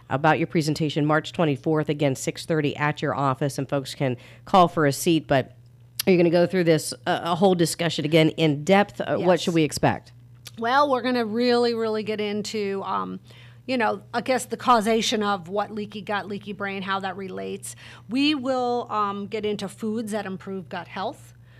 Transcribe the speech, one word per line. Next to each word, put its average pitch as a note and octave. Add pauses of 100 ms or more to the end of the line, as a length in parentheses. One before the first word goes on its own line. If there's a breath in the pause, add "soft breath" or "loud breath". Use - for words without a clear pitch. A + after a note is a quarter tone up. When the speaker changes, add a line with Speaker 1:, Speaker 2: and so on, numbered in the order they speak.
(100 loud breath)
Speaker 1:
about D3+
your D#3+
presentation, D#3
March D#3
twenty-fourth, D#3
again, D3
six -
thirty D#3
at D3
your C#3+
office, C3+
and C3+
folks C#3
can B2+ (280 loud breath)
call F3
for D#3+
a C#3
seat, D#3+
but C3+ (540)
are G3
you F#3
gonna F3
go F3
through F3+
this, D#3+ (140)
uh, E3
a E3+
whole F#3
discussion E3+
again D#3
in D3+
depth? G3
Uh, -
what F3
Speaker 2:
Yes. D#3
Speaker 1:
should F3+
we D#3+
expect? - (460)
Speaker 2:
Well, C4+
we're B3
gonna B3
really, A#3+
really A3
get G#3+
into, G#3
um, F#3+ (460 loud breath)
you B3+
know, G#3+ (100)
I A#3
guess B3+
the -
causation A3
of G3
what G3+
leaky G#3
gut, G3
leaky G3+
brain, G3
how G3
that F#3+
relates. F#3+ (340 loud breath)
We C#4+
will, B3
um, G3+
get G#3+
into G3+
foods G#3+
that G3+
improve F#3+
gut F3
health. - (260 soft breath)